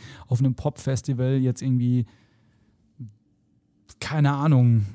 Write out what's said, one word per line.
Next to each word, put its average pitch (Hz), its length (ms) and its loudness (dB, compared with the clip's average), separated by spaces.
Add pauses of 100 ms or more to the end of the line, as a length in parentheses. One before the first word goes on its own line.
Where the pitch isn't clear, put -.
(280)
auf 120 120 -2
einem 131 160 2
Popfestival 135 840 -4
jetzt 127 260 -2
irgendwie, 123 420 0 (1900)
keine 143 340 0
Ahnung 123 600 4